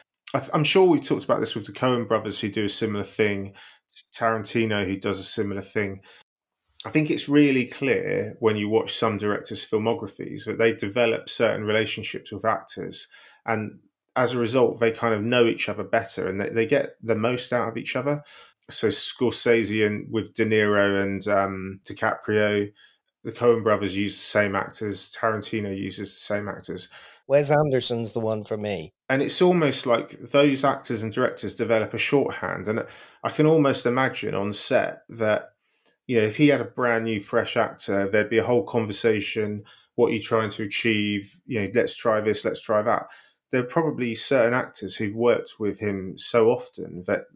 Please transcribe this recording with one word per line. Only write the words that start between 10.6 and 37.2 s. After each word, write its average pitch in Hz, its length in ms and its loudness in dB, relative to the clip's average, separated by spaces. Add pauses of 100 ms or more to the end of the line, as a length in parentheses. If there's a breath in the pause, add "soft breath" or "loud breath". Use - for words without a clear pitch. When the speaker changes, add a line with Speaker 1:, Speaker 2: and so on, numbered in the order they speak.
Speaker 1:
develop 113 540 0
certain 107 380 0
relationships 107 640 -2
with 104 140 -6
actors, - 640 -4 (380 loud breath)
and 107 340 -4 (360)
as 123 180 0
a 123 60 -2
result, 117 400 2
they 117 120 4
kind 113 220 0
of 104 80 -2
know 120 240 4
each - 220 0
other 101 160 -6
better, 95 440 -2
and 95 120 -4
they, 101 100 -2
they 110 160 0
get - 380 0
the 113 120 0
most 120 360 -2
out 117 160 0
of 113 100 -8
each - 200 -6
other. 147 260 -2 (460 loud breath)
So - 180 -2
Scorsese 110 960 0
and 107 240 -2
with 110 240 -4
De 110 120 0
Niro 104 580 4
and, 98 240 -4
um, 98 580 0
DiCaprio, 104 880 0 (520 soft breath)
the - 80 -8
Coen 117 320 4
brothers 101 320 2
use 101 200 -2
the - 60 -10
same 104 340 0
actors, 98 640 -6
Tarantino 104 600 -2
uses 98 360 -8
the - 60 -14
same 104 300 -6
actors. - 400 -10 (380 loud breath)
Speaker 2:
Wes 143 240 4
Anderson's 127 640 2
the 120 60 -2
one 110 240 -2
for 110 140 -4
me. 101 340 -6 (180)
Speaker 1:
And 135 120 2
it's - 200 0
almost 170 440 2
like 117 340 0
those 139 440 2
actors 127 400 -2
and 110 100 -6
directors 117 420 -2
develop 110 380 0
a 117 60 -6
shorthand, 95 680 0
and 110 160 -2 (400 loud breath)
I 117 60 -2
can 151 160 2
almost 143 400 4
imagine 123 480 0
on 101 200 -2
set - 560 0
that, 107 420 0 (560 soft breath)
you 120 120 4
know, 110 80 4
if 107 80 -4
he 151 140 6
had 135 120 4
a 113 40 -4
brand 117 400 0
new, 110 160 0